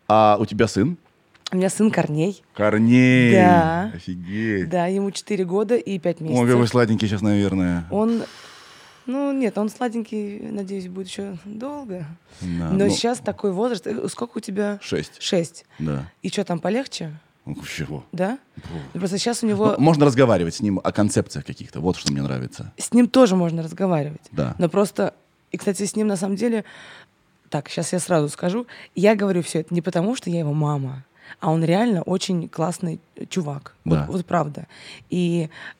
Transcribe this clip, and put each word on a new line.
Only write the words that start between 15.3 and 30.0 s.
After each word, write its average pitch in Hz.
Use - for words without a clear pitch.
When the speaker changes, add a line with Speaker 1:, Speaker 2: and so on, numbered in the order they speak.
Speaker 1:
Да. 73
Speaker 2:
И 185
чё, 208
там 175
полегче? 185
Speaker 1:
Ну, 71
чего? 71
Speaker 2:
Да? 190
Speaker 1:
Фу. -
Speaker 2:
Ну, 175
просто 190
щас 240
у 233
него 214
Speaker 1:
Ну, -
можно 151
разговаривать 117
с -
ним 101
о 87
концепциях 104
каких-то. -
Вот 87
что 76
мне 69
нравится. 67
Speaker 2:
С -
ним 240
тоже 233
можно 165
разговаривать. 160
Speaker 1:
Да. 71
Speaker 2:
Но 170
просто... 196
и, -
кстати, 202
с -
ним 214
на 196
самом 196
деле... 226
Так, 143
щас 170
я 175
сразу 156
скажу, 196
я 202
говорю 196
всё 165
это 165
не 170
потому, 180